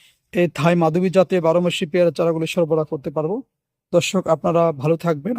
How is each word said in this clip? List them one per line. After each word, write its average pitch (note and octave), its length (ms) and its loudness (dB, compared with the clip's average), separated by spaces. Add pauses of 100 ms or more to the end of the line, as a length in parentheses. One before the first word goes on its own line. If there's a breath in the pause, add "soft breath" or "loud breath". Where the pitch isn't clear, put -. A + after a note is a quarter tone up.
(340 soft breath)
এই F3 120 2 (120)
থাই E3+ 240 2
মাধবী E3+ 340 2
জাতের F#3 300 2
বারো E3 180 2
মাসি F3 280 -2
পেয়ারা F3 260 2
চারাগুলো E3 260 0 (100)
সরবরাহ D#3 380 0
করতে D#3 240 -8
পারবো। D#3+ 200 -2 (560)
দর্শক, F3 300 0 (120)
আপনারা E3+ 280 0 (200)
ভালো D#3+ 220 2
থাকবেন, E3 340 -2